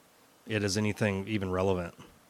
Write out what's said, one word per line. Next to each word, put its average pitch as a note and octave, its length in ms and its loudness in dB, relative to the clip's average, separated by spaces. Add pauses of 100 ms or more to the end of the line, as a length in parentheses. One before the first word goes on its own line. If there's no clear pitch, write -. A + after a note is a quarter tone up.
(480)
it G#2+ 160 0
as G2 140 0
anything G#2 500 0
even G2 240 -2
relevant. F2+ 420 0 (360)